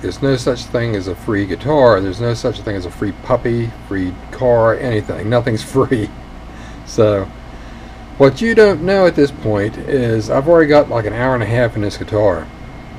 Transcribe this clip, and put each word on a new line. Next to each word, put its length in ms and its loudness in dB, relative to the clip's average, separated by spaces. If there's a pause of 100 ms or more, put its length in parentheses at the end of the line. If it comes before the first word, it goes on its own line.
there's 180 -6
no 160 2
such 280 -2
thing 300 -2
as 140 -4
a 60 -4
free 320 -2
guitar, 560 4
there's 180 -4
no 140 -2
such 260 -4
thing 160 -6
as 80 -8
a 60 -10
free 220 -6 (100)
puppy, 460 0 (200)
free 240 -4 (180)
car, 460 4
anything. 540 -4
Nothing's 340 0
<laughs> 80 -14
free. 380 2 (720)
So, 400 2 (960)
what 240 4
you 120 2
don't 280 6
know 240 4
at 100 2
this 140 4
point 480 -2
is 500 0
I've 200 0
already 200 6
got, 220 4
like, 160 -2
an 80 -4
hour 180 0
and 100 0
a 40 -2
half 300 0
in 40 -4
this 160 -4
guitar. 500 0 (520)